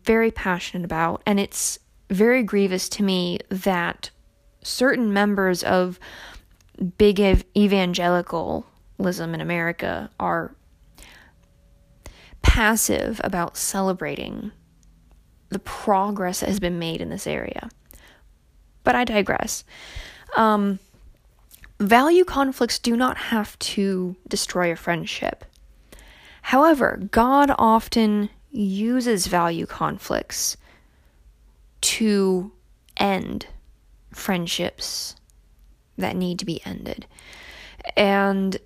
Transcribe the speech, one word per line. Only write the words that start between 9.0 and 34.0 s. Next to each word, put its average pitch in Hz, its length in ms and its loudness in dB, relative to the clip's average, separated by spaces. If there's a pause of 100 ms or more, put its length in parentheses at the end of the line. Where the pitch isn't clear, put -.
in 160 80 -6
America 170 680 -4 (100)
are 170 360 -2 (1900)
passive - 840 2
about 180 340 -4
celebrating 190 920 -4 (1000)
the 202 100 -6
progress 196 800 -2
that - 100 -2
has 202 100 -2
been 175 200 -2
made 165 220 -6
in - 80 -8
this - 180 -8
area. - 420 -6 (1120)
But 247 120 2
I 247 80 0
digress. 214 600 -2 (760)
Um, 202 420 2 (1000)
value 262 440 6
conflicts 269 560 0
do 233 160 0
not 254 220 0
have - 420 -4
to 185 560 -2 (120)
destroy 180 440 -2
a 165 40 -4
friendship. - 680 -6 (1000)
However, 269 680 4
God 269 460 4
often 220 720 2 (220)
uses 220 760 0
value 170 380 0
conflicts - 920 -4 (1300)
to 196 680 0 (460)
end - 500 -2 (640)